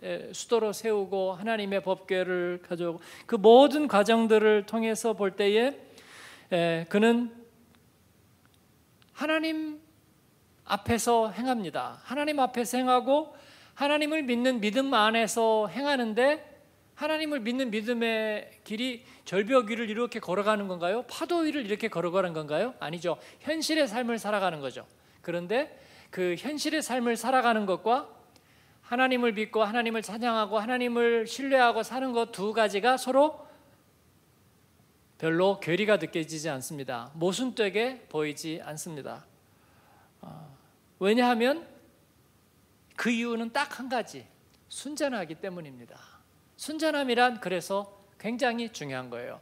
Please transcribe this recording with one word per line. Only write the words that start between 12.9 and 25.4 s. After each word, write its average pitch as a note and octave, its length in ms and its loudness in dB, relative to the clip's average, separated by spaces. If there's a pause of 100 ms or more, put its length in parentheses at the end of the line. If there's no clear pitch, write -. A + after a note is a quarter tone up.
하나님을 D4+ 480 0
믿는 B3 380 0
믿음 C4 340 0
안에서 A3 720 4
행하는데 B3+ 800 0 (480)
하나님을 D4+ 460 -4
믿는 A#3+ 300 -2
믿음의 A3 920 -2
길이 A#3 420 -8 (200)
절벽 G#3 460 2
위를 A3+ 180 -4
이렇게 A3+ 320 -4
걸어가는 G3+ 480 0
건가요? F#3 400 -2
파도 E4+ 300 -2
위를 D4+ 260 -2
이렇게 G#3 240 -4
걸어가는 F3 460 0
건가요? D#3+ 440 -2
아니죠. D#3+ 380 -4 (240)
현실의 D4+ 480 0
삶을 A#3 300 -2
살아가는 F#3+ 420 -2
거죠. B2 260 -10 (360)
그런데 F3+ 580 -4 (300)